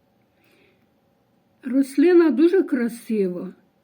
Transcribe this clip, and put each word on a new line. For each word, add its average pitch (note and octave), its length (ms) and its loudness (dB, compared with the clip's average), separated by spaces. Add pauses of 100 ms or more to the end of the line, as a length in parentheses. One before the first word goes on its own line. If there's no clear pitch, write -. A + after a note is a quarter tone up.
(1600)
Рослина D4 680 2
дуже E4 340 2
красива G#3 920 -6 (300)